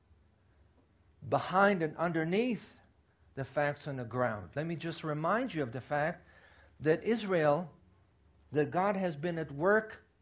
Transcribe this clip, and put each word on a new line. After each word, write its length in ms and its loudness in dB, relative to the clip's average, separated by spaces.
behind 560 2
and 140 -2
underneath 800 0
the 80 -4
facts 440 -2
on 80 -6
the 80 -6
ground. 500 -2
Let 120 -4
me 100 -4
just 260 -8
remind 520 -2
you 80 0
of 100 -4
the 80 -6
fact 460 -2
that 220 2
Israel, 680 2
that 180 2
God 260 2
has 200 -2
been 220 -4
at 120 -4
work 520 2